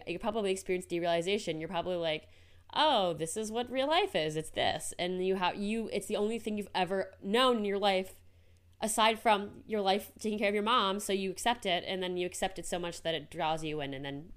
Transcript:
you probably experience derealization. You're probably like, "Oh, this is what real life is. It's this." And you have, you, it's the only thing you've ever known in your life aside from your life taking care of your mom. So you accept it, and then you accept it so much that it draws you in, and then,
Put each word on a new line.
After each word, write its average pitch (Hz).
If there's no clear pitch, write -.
you 170
probably 214
experience 185
derealization. 170
You're 160
probably 175
like, 160
"Oh, 240
this 160
is 214
what 240
real 262
life 370
is. 156
It's 156
this." -
And 185
you 190
have, 180
you, 214
it's 202
the 208
only 214
thing 214
you've 196
ever 185
known 240
in 208
your 202
life 190
aside 220
from 202
your 214
life 196
taking 214
care 214
of 208
your 208
mom. 208
So 202
you 190
accept 233
it, 180
and 185
then 180
you 180
accept 185
it 170
so 180
much 170
that 165
it 151
draws 160
you 151
in, 139
and 135
then, 143